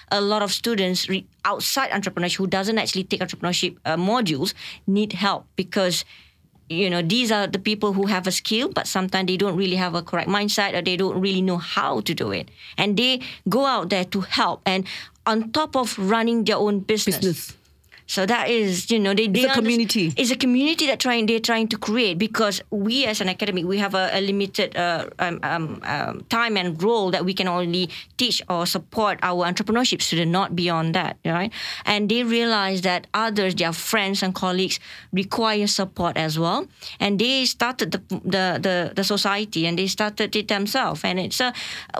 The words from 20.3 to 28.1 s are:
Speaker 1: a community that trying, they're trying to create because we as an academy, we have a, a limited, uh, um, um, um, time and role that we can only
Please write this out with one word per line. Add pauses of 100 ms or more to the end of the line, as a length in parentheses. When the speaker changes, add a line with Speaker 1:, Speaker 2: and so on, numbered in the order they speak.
Speaker 1:
a
community
that
trying,
they're
trying
to
create
because
we
as
an
academy,
we
have
a,
a
limited,
uh, (100)
um,
um,
um,
time
and
role
that
we
can
only (260)